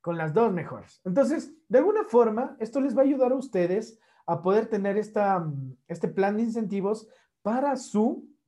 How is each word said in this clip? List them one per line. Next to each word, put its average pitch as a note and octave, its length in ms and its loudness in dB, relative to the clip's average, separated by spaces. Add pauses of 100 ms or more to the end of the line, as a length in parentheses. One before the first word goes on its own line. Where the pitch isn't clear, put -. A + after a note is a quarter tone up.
Con E3+ 160 -6
las D#3 160 -4
dos A3 180 4
mejores. C#3 540 -10
Entonces, C4 480 0 (160)
de G#3+ 100 6
alguna G#4 260 2
forma, A3+ 540 2
esto A3+ 220 -2
les C4 160 0
va C4+ 60 4
a - 20 6
ayudar C4 280 2
a C4 40 0
ustedes F#3 600 -2 (260)
a E3 160 -2
poder F#3+ 280 2
tener G3+ 280 -2
esta, G3+ 480 0 (440)
este E3+ 200 -6
plan G3 300 0
de A#3 60 0
incentivos G#3+ 640 -4 (360)
para C4 340 -2
su A3+ 540 -2 (180)